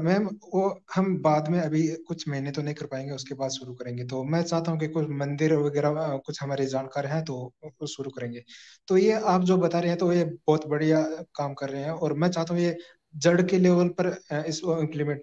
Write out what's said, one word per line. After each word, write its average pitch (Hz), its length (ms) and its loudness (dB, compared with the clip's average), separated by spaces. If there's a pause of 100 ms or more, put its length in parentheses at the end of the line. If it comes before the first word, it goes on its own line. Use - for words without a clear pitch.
मैम, 196 260 2
वो 190 560 -2 (120)
हम 190 260 0
बाद 151 260 4
में 175 140 2
अभी 156 260 2
कुछ 165 420 -8
महीने 139 220 -4
तो 151 100 -4
नहीं 147 140 -4
कर - 100 -10
पाएंगे, 135 280 -8
उसके 131 220 -10
बाद 131 140 -4
शुरू 127 240 -10
करेंगे। 123 300 -8
तो 131 200 -6
मैं 160 200 0
चाहता 165 280 -2
हूँ 160 80 -2
कि 156 80 -2
कुछ 156 220 -2
मंदिर 143 440 0
वगैरह, 147 360 2
अ, 151 280 -2
कुछ 151 260 -10
हमारे 139 220 -2
जानकार 135 400 -4
हैं 156 200 -2
तो 127 280 -8 (120)
वो 151 220 -12
शुरू 135 240 -10
करेंगे। 120 320 -10 (440)
तो 190 100 4
ये 214 160 6
आप 190 280 2
जो 185 160 4
बता 170 220 2
रहे 175 100 2
हैं 170 80 0
तो 175 160 2
ये 175 120 4
बहुत 156 420 0
बढ़िया 156 340 4 (340)
काम 143 180 -4
कर 139 160 -8
रहे 139 140 -6
हैं 151 80 -4
और 165 220 -2
मैं 165 160 2
चाहता 165 240 -2
हूँ 175 80 2
ये 170 160 0 (380)
जड़ 170 260 4
के 185 160 2
लेवल 180 300 6
पर, 180 320 -2 (120)
अ, 151 160 -2
इसको 165 300 -2
implement 147 460 -2